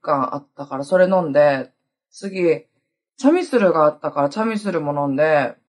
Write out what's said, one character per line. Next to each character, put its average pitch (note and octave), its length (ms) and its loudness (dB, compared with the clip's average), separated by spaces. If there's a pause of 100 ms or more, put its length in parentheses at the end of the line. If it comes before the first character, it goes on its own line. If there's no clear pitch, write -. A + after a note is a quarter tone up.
缶 C#3 340 -2
あ C#3+ 40 -8
っ - 80 -20 (100)
た C#3+ 80 -12
か C#3 120 -10
ら、 C#3 60 -8
そ F#3 140 -2
れ F3+ 100 6
飲 F#3 140 0
ん D#3 100 -4
で、 C#3+ 400 2 (400)
次、 F3+ 540 -2 (500)
チ - 120 0
ャ D4+ 40 6
ミ E4+ 140 0
ス C4 120 -2
ル F#3+ 140 4
が D#3 140 4
あ D3+ 60 4
っ - 80 -14
た D3+ 120 -6
か C#3+ 120 -2
ら、 C#3+ 60 0
チ G#3+ 100 -8
ャ A3 40 -2
ミ A3 160 -4
ス G#3 100 -6
ル E3+ 120 -4
も D3 120 -6 (120)
飲 C#3+ 40 -4
ん C3+ 60 -4
で、 D3 400 0 (160)